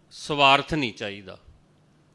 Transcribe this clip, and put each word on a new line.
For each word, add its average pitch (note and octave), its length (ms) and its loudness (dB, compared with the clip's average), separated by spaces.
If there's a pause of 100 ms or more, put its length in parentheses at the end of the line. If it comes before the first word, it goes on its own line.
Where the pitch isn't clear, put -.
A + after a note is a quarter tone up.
(100)
ਸਵਾਰਥ C#3+ 640 2
ਨਹੀਂ B2+ 180 -4
ਚਾਹੀਦਾ। G2+ 460 -14 (760)